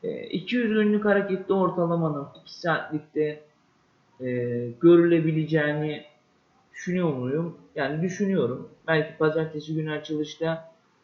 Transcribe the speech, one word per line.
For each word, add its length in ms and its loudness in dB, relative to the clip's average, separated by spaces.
Ee, 200 -6
iki 320 -6
yüz 140 2
günlük 360 2
hareketli 480 2
ortalamanın 720 0
iki 180 -20
saatlikte, 840 -4
e, 60 -6
görülebileceğini 1200 4
düşünüyor 400 -2
muyum? 440 -4
Yani 260 -4
düşünüyorum. 680 -2
Belki 300 0
pazartesi 580 -2
günü 160 -4
açılışta 800 -6